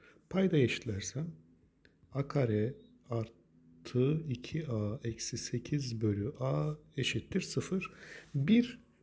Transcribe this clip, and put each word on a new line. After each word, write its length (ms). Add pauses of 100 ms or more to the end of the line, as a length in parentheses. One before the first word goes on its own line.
(300)
Paydayı 340
eşitlersen 640 (840)
a 160
kare 460 (360)
artı 1200
iki 400
a 360
eksi 340
sekiz 640
bölü 400
a 340 (220)
eşittir 440
sıfır. 520 (420)
Bir 520 (160)